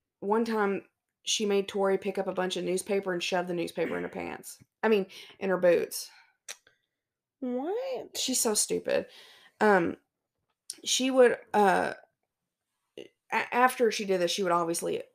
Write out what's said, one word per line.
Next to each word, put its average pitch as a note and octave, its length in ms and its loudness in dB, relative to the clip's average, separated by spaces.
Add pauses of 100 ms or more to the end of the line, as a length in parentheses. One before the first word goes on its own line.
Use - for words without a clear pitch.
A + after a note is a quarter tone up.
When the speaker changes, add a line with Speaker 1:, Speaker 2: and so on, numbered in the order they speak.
(200)
Speaker 1:
one G#3+ 260 0
time G#3 380 -2 (400)
she - 240 -2
made G3 200 2
Tori G3 300 0
pick G3 220 -4
up F#3+ 80 -2
a F#3 60 -6
bunch F#3 240 -2
of F3+ 60 -6
newspaper F#3+ 500 -2
and F3 100 -4
shove F3+ 240 -2
the F3+ 80 -4
newspaper E3+ 420 -4
in F3 60 -6
her F3+ 60 -8
pants. E3+ 500 -12 (240)
I A3 60 2
mean, G3 180 2 (320)
in G3 100 -4
her F3+ 80 2
boots. F3 520 2 (1300)
Speaker 2:
What? F4+ 800 -6
Speaker 1:
She's B3+ 220 -2
so A3 140 0
stupid. - 540 -2 (520)
Um, G3 380 4 (840)
she - 280 0
would, B3+ 260 6 (160)
uh, F#3 400 4 (1040)
a-, - 580 -8
after B3 360 4
she G#3+ 140 -4
did F#3 160 0
this, F3 100 0
she G3+ 120 -2
would F3 80 0
obviously E3+ 500 -2 (140)